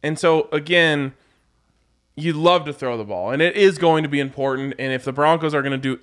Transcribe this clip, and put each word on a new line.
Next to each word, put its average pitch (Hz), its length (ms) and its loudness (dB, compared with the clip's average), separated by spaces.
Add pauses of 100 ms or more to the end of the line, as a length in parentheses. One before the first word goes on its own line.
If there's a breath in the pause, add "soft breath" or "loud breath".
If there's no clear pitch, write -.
And 151 140 -4
so, 160 360 2
again, 151 600 2 (1000)
you 160 180 -4
love 165 320 2
to 147 80 -8
throw 123 240 -6
the 110 60 -6
ball, 101 280 -6
and 139 100 0
it 175 140 2
is 190 220 4
going 160 260 2
to 151 60 -4
be 143 100 -2
important. 135 580 -4
And 131 160 -4
if 127 100 -6
the 135 100 -6
Broncos 156 400 2
are 147 80 0
gonna 139 160 -2
do 131 260 -4